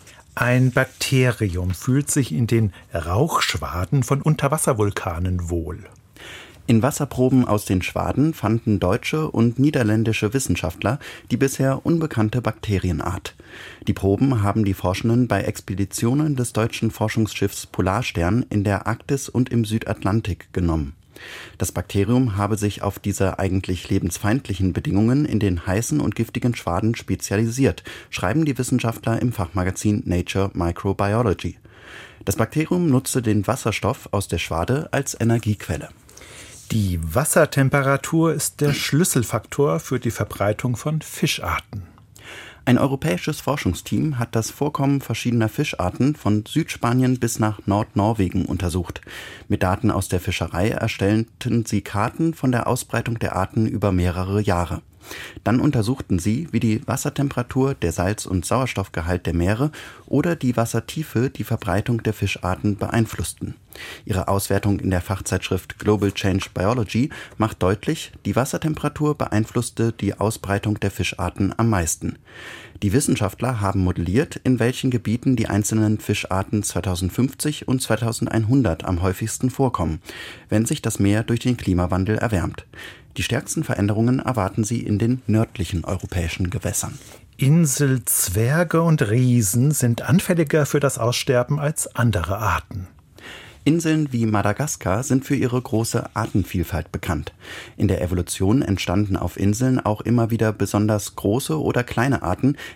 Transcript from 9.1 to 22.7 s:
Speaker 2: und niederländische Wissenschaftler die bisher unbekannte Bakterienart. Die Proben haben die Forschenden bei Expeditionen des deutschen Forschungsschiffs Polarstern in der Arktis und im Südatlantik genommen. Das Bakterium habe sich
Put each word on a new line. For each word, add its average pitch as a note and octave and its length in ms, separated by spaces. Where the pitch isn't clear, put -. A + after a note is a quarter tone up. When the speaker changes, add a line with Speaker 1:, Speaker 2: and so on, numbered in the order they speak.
Speaker 2:
und A#2 280
niederländische A2 760
Wissenschaftler G#2 680
die A#2+ 60
bisher C3+ 480
unbekannte C#3 560
Bakterienart. F2+ 960
Die G#2 60
Proben G#2 500
haben G2+ 220
die G2 80
Forschenden A#2 560
bei G2 140
Expeditionen A#2+ 920
des B2 200
deutschen A2+ 360
Forschungsschiffs - 760
Polarstern G2+ 840
in G#2 160
der G2+ 220
Arktis - 420
und B2+ 220
im A2+ 160
Südatlantik G#2+ 880
genommen. D#2+ 400
Das F#2 120
Bakterium G2+ 680
habe G#2 200
sich G#2 260